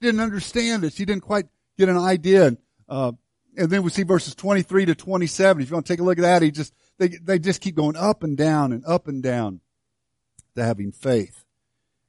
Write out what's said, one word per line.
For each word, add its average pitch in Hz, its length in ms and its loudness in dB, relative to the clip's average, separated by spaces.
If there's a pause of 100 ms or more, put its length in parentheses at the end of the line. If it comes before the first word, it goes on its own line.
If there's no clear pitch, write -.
didn't 226 180 0
understand 226 640 -4
it. 156 80 -2
She 196 140 -6
didn't 196 180 -4
quite 202 220 -2 (320)
get 190 100 4
an 180 100 2
idea. 180 500 4
And, 120 100 2 (320)
uh, 131 240 -4 (420)
and 170 140 0
then 190 140 0
we 170 60 0
see 196 140 -2
verses 170 320 0
twenty-three 190 520 0
to 165 80 0
twenty-seven. 185 680 0
If 127 60 -8
you 165 60 -6
wanna 156 80 -4
take 170 180 -4
a - 20 -2
look 180 140 2
at 170 60 0
that, 175 180 4
he 156 100 4
just, 147 220 -8 (240)
they, 185 100 0
they 175 320 -2
just 175 220 -2
keep 180 140 -6
going 151 200 0
up 202 260 -2
and 151 140 -4
down 147 380 0
and 127 120 -8
up 170 220 -2
and 135 160 -8
down 113 380 -4 (960)
to 120 80 -4
having 101 280 -4
faith. - 540 -4 (640)